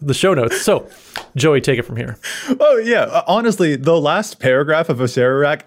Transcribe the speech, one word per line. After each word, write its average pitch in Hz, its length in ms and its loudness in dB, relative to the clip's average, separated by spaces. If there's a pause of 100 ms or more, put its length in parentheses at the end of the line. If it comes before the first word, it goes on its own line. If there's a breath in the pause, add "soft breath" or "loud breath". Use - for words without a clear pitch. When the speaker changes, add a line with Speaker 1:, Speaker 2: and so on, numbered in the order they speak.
Speaker 1:
the 139 140 -2
show 185 200 2
notes. 120 280 0
So, 185 260 0 (480 loud breath)
Joey, 139 240 2
take 127 180 0
it 120 40 -2
from 117 140 -12
here. 123 220 -10 (400 loud breath)
Speaker 2:
Oh, 294 200 4
yeah. 226 240 0
Uh, 165 240 -2
honestly, 185 500 0
the 160 240 2
last 165 400 -2
paragraph 147 480 2
of 131 100 -2
Acererak, 131 680 0